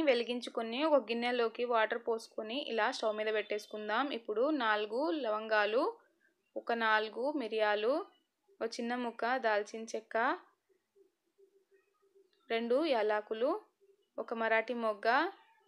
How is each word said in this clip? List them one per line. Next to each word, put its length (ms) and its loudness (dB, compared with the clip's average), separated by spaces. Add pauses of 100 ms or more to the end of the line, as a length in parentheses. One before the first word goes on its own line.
వెలిగించుకొని 800 0
ఒక 180 6
గిన్నెలోకి 640 -2
వాటర్ 340 2
పోసుకొని 580 -6 (100)
ఇలా 240 0
స్టవ్ 240 -2
మీద 160 -2
పెట్టేసుకుందాం. 800 -4
ఇప్పుడు 320 -2 (140)
నాలుగు 440 0 (160)
లవంగాలు, 640 0 (720)
ఒక 180 -6
నాలుగు 580 0
మిరియాలు, 640 2 (560)
ఒక 200 -6
చిన్న 260 -4
ముక్క 420 -2
దాల్చిన 460 0
చెక్క, 340 -6 (2250)
రెండు 360 2
యాలకులు, 640 2 (640)
ఒక 160 -6
మరాఠీ 440 0
మొగ్గ, 300 -2 (600)